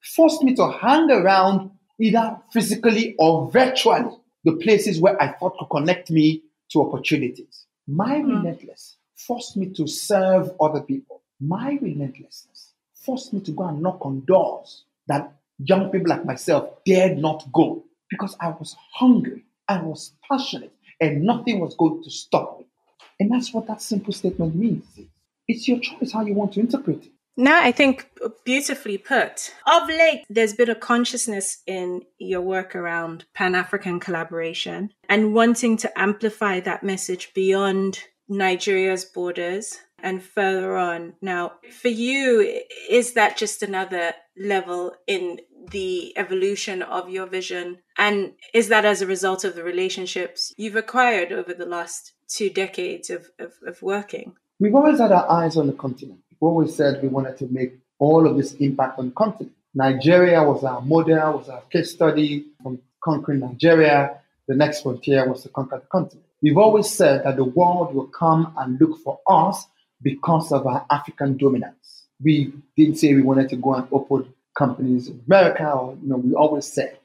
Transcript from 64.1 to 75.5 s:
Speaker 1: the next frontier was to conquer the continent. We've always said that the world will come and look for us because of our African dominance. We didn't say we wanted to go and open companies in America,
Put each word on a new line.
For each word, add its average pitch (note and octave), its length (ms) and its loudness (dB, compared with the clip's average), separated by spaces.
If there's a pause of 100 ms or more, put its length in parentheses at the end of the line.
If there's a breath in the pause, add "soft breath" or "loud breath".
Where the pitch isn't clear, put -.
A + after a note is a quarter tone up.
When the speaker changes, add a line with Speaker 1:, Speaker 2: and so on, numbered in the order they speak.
Speaker 1:
the C3+ 80 -4
next D3 280 0
frontier C3 440 0
was B2+ 180 -4
to - 40 -20
conquer C3 300 -8
the - 80 -18
continent. - 400 -4 (160)
We've D3 160 4
always G#3+ 320 6
said C#3 340 4
that C3+ 120 0
the C3+ 80 2
world E3+ 500 0
will C3+ 140 -4
come E3 500 2
and C3 200 -4
look D#3 240 2
for - 240 -6
us F3+ 380 2 (380)
because D#3+ 500 0
of C3+ 140 0
our C3 240 -4
African C#3 480 -2
dominance. - 640 -2 (180)
We C#3+ 300 2 (240)
didn't D#3 200 6
say D3 180 4
we C3+ 80 6
wanted C3+ 280 2
to C3 60 -6
go C3 180 0
and B2+ 160 -6
open C3+ 420 -2 (240)
companies B2+ 520 0
in B2 180 -16
America, E3+ 440 4